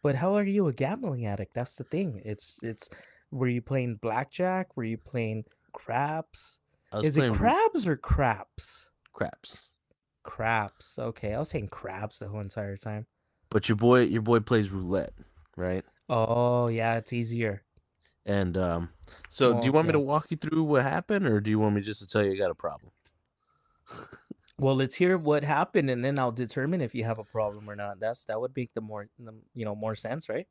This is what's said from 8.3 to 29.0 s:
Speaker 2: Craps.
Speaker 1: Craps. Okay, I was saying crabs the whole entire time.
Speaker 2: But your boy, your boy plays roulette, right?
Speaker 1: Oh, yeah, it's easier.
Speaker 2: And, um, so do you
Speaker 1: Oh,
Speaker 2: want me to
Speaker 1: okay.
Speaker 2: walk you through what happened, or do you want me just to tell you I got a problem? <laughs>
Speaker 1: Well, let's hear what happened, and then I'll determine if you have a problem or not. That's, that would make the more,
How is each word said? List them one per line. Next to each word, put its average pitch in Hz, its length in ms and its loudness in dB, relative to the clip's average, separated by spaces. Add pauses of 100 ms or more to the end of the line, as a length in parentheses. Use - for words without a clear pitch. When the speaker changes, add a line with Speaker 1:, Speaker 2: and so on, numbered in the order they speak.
Speaker 2:
Craps. - 580 -8 (540)
Speaker 1:
Craps. 110 760 -4
Okay, 110 360 -6
I 117 40 -4
was 156 120 -4
saying 110 180 -4
crabs 107 500 -10
the 101 100 -10
whole 107 120 -8
entire 101 360 -8
time. 107 300 -8 (420)
Speaker 2:
But - 200 2
your 110 80 4
boy, 120 260 8
your 110 200 2
boy 117 180 4
plays 107 300 2
roulette, 92 420 -2 (440)
right? 90 280 -4 (240)
Speaker 1:
Oh, 120 600 2
yeah, 113 280 0
it's 113 160 -6
easier. 113 500 -2 (600)
Speaker 2:
And, 98 320 0
um, 87 340 0 (380)
so 120 320 4
do 120 60 2
you 135 60 4
Speaker 1:
Oh, - 20 2
Speaker 2:
want 160 140 6
me 160 40 2
to 151 60 4
Speaker 1:
okay. 139 80 2
Speaker 2:
walk 147 240 0
you 165 80 -2
through 156 240 0
what 147 220 4
happened, 175 420 0
or 110 140 4
do 107 100 -2
you 107 80 4
want 107 160 4
me 101 80 0
just 104 180 -4
to 104 60 -10
tell 107 180 2
you 98 80 2
I 95 40 -2
got 98 140 0
a 80 60 -4
problem? 82 340 -8 (1000)
<laughs> - 80 -16 (600)
Speaker 1:
Well, 135 180 4
let's 131 180 0
hear 180 240 4
what 147 240 2
happened, 147 480 2
and 123 140 -2
then 139 160 0
I'll 123 100 2
determine 135 520 -2
if 117 120 -4
you 117 80 -2
have 113 160 -2
a 107 60 -12
problem 104 440 -4
or 104 60 -10
not. 101 240 -8
That's, 110 280 -4
that 110 140 -4
would 131 140 -6
make 123 200 -6
the 113 60 -6
more, 107 280 -10 (100)